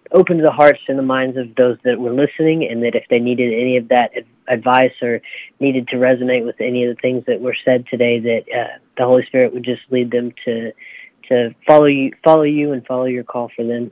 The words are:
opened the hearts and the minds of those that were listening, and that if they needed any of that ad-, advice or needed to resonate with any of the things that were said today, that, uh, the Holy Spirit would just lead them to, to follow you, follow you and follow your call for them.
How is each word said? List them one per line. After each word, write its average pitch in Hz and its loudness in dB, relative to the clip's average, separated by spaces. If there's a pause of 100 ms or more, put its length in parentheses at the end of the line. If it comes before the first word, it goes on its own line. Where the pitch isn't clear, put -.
(120)
opened 180 2
the 147 4
hearts 147 6 (100)
and 135 -2
the 135 -2
minds 131 -2
of 117 -8
those 123 4
that 123 0
were 120 -4
listening, 156 0
and 117 -6
that 117 -2
if 113 -2
they 123 2
needed 120 -2
any 127 0
of 117 -4
that 120 2
ad-, 120 -10 (240)
advice 127 2 (100)
or 120 -2 (380)
needed 131 -2
to 127 -6
resonate 127 0
with - -8
any 123 -2
of 120 -2
the - -20
things 127 -2
that 110 -2
were 123 -6
said 127 2
today, 120 0
that, 117 -2 (120)
uh, - -6 (180)
the 127 0
Holy 127 4
Spirit 127 0
would 123 -8
just 123 -6
lead 123 -2
them 120 -2 (120)
to, 113 -6 (560)
to 120 0 (120)
follow 151 6
you, 139 0 (120)
follow 160 6
you 147 0
and 127 -8
follow 127 -4
your 123 -4
call 120 -8
for 117 -6
them. 120 -6